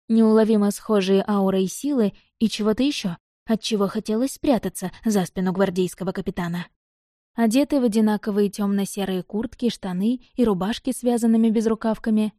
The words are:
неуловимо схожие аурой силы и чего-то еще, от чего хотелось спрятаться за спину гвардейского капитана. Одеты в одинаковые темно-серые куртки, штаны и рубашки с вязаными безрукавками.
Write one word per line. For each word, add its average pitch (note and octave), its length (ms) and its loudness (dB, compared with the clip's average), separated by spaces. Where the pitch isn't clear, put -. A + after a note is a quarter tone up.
неуловимо A3 640 4
схожие G3 560 2
аурой F#3+ 400 0
силы A#3 460 -2
и A3 100 2
чего-то G#3+ 320 0
еще, A#3 360 -2
от A3+ 160 -2
чего G3+ 260 -2
хотелось A3 460 -4
спрятаться G3 580 -2
за G3+ 200 2
спину F#3 260 -4
гвардейского F#3 600 -2
капитана. F3 540 -6
Одеты B3+ 420 2
в B3 40 2
одинаковые G#3 680 2
темно-серые G3 720 -4
куртки, A3+ 460 -4
штаны G3 520 -4
и B3 80 0
рубашки G#3 480 -2
с - 120 -8
вязаными A#3 460 2
безрукавками. A3 880 0